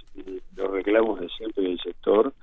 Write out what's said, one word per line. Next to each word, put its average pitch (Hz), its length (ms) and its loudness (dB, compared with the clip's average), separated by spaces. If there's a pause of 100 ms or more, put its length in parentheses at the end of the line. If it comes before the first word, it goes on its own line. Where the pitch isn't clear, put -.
(160)
eh, 95 240 -12 (160)
los 95 160 -4
reclamos 101 480 2
de 87 80 -6 (100)
siempre 110 280 -4
del 90 160 -2
sector 101 600 2